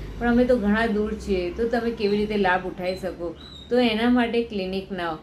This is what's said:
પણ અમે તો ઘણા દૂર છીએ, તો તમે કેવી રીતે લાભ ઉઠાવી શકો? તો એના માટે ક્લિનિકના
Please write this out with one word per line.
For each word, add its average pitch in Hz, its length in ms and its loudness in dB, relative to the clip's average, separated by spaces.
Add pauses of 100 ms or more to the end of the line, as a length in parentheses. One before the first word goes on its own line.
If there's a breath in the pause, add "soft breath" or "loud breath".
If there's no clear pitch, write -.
(140 loud breath)
પણ - 160 0
અમે 240 140 4
તો 254 140 4
ઘણા 208 300 2
દૂર 214 280 0
છીએ, 185 280 -2 (100)
તો 233 140 0
તમે 233 260 0
કેવી 208 260 0
રીતે 208 200 -2
લાભ 185 300 2
ઉઠાવી 180 340 -4
શકો? 170 260 -6 (380)
તો 247 160 2
એના 226 260 2
માટે 233 400 2
ક્લિનિકના 185 720 -4